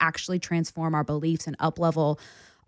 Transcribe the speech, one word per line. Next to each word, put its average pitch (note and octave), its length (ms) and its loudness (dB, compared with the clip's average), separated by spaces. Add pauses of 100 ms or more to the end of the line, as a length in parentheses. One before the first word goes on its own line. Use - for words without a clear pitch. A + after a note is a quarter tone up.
actually F3+ 380 0
transform E3 540 -2
our D3+ 120 2
beliefs D#3 420 0
and C#3+ 140 -6
up-level D#3 580 2 (480)